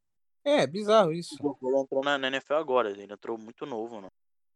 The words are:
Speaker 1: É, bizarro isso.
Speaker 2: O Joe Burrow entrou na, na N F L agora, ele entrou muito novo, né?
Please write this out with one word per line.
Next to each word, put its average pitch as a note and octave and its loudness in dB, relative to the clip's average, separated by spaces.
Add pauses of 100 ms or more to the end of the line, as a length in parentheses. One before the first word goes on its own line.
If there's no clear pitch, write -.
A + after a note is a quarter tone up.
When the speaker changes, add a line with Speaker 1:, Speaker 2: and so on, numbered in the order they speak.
(440)
Speaker 1:
É, C#4+ 4
bizarro G3+ 4
isso. E3+ -8
Speaker 2:
O - -16
Joe C#3+ -4
Burrow C3 2
entrou C3+ -2
na, C#3+ 2
na C3+ -2
N C3+ 0
F C3+ -6
L D3+ 2
agora, B2+ 2
ele G2+ -10
entrou A2+ -8
muito A2 -12
novo, A#2 -8
né? F#2+ -14 (480)